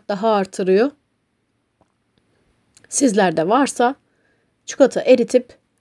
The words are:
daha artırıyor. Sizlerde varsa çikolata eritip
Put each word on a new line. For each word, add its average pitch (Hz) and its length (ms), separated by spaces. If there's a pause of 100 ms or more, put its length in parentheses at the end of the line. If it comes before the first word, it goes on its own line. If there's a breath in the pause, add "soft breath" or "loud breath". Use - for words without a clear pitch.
daha 208 240
artırıyor. 202 600 (2000)
Sizlerde 185 580
varsa 247 480 (680)
çikolata 233 360
eritip - 560 (240)